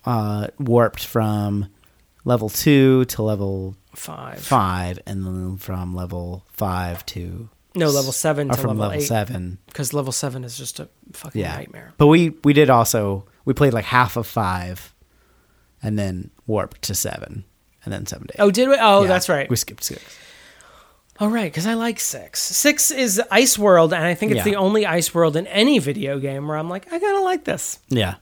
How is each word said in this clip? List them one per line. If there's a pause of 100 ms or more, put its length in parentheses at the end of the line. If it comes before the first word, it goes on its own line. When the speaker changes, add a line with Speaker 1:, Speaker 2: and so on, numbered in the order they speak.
Speaker 1:
uh, (100)
warped
from (580)
level
two
to
level (180)
Speaker 2:
Five.
Speaker 1:
five,
and
then
from
level
five
to (260)
Speaker 2:
No,
Speaker 1:
s-,
Speaker 2:
level
seven
Speaker 1:
or
Speaker 2:
to
Speaker 1:
from
Speaker 2:
level
Speaker 1:
level
Speaker 2:
eight.
Speaker 1:
seven. (140)
Speaker 2:
'Cause
level
seven
is
just
a (240)
fucking
Speaker 1:
Yeah.
Speaker 2:
nightmare.
Speaker 1:
But
we, (100)
we
did
also, (220)
we
played,
like,
half
of
five (880)
and
then (160)
warped
to
seven, (400)
and
then
seven
to
eight.
Speaker 2:
Oh,
did
we?
Oh,
Speaker 1:
Yeah.
Speaker 2:
that's
right.
Speaker 1:
We
skipped
six. (1160)
Speaker 2:
Oh,
right,
'cause
I
like
six.
Six
is
Ice
World,
and
I
think
it's
Speaker 1:
Yeah.
Speaker 2:
the
only
Ice
World
in
any
video
game
where
I'm
like,
"I
kinda
like
this." (100)
Speaker 1:
Yeah.